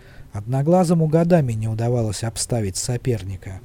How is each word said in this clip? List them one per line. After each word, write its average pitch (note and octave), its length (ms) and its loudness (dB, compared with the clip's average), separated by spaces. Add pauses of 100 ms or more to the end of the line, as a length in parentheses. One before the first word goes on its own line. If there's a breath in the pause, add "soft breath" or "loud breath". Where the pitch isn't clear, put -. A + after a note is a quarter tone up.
(320 loud breath)
Одноглазому D#3 760 2
годами D#3+ 460 4
не A2 140 -2
удавалось A2+ 560 -2
обставить A2 540 -4
соперника. G2 880 -6